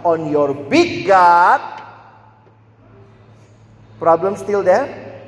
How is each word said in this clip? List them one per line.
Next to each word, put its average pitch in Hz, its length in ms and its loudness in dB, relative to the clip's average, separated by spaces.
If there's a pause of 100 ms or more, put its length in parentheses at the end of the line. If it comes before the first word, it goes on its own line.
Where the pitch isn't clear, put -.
on 165 240 -2
your 147 240 0
big 247 560 -2
God, 180 560 4 (2250)
problem 165 400 0
still 202 240 -6
there? 196 320 0 (360)